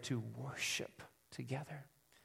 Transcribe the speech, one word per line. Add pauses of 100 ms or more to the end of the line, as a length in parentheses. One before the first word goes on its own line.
to (140)
worship (280)
together. (380)